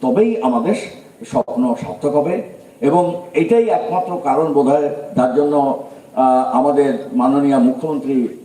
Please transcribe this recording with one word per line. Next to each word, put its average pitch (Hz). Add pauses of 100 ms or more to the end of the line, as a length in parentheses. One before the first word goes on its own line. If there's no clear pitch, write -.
তবেই 202
আমাদের 233 (540)
স্বপ্ন -
সার্থক 147
হবে। 160 (400)
এবং 170 (120)
এটাই 226
একমাত্র -
কারণ 160
বোধহয় 143 (260)
যার 127
জন্য, 147 (320)
আ, 127
আমাদের 139 (200)
মাননীয় 135
মুখ্যমন্ত্রী 131 (180)